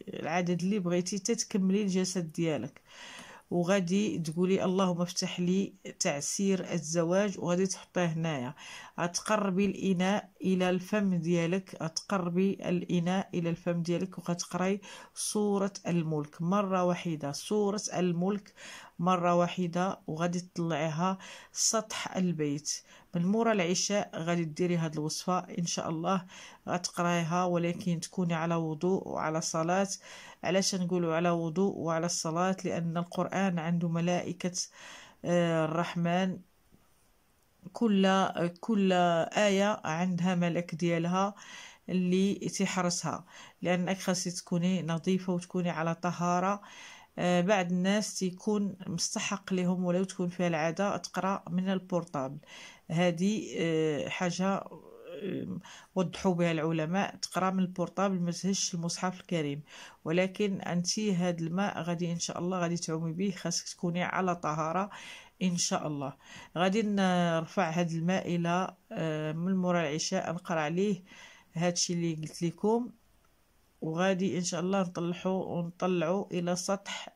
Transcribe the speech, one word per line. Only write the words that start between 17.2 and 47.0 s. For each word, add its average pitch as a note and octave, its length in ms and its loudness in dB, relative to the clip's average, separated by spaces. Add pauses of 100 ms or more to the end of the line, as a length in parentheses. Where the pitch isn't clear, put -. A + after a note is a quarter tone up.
سوره G#3 500 0 (120)
الملك F3+ 600 0 (460)
مره F3 360 4
واحده، F3 720 0
وغادي F3 320 -2
تطلعيها E3+ 800 -2 (340)
سطح - 640 -2
البيت. D3+ 640 0 (340)
من E3+ 100 0
مورا A3+ 260 2
العشاء F3+ 680 0
غادي E3+ 220 0
ديري E3+ 340 0
هاد D#3+ 160 -2
الوصفه D#3+ 460 -2
ان F3 260 -4
شاء - 240 -4
الله، F3 360 0 (440)
غتقرايها، F3 760 0
ولكن F3 540 0
تكوني F3 340 -2
على E3+ 220 0
وضوء E3 520 0
وعلى D#3 340 -2
صلاه. F3 460 2 (560)
علاش F#3+ 320 2
نقولوا F3 400 2
على F3 140 4
وضوء E3+ 480 2
وعلى E3 280 0
الصلاه؟ E3+ 600 0
لان E3 320 -2
القران F3 640 0
عنده E3+ 300 0
ملائكه، F3 640 0 (720)
آه، E3+ 400 4
الرحمن، E3+ 760 0 (1300)
كل، F#3+ 540 6 (320)
كل G3 340 4
ايه F#3+ 920 4
عندها F3 500 2
ملك F3 400 0
ديالها F3 600 2 (540)
اللي F#3 440 4
تيحرسها، F3+ 920 -2 (360)
لانك F3+ 360 0
خاصك F#3 340 -2
تكوني F3+ 500 0
نظيفه F3+ 520 0
وتكوني F3 360 -2
على E3 260 0
طهاره. F3+ 640 0 (560)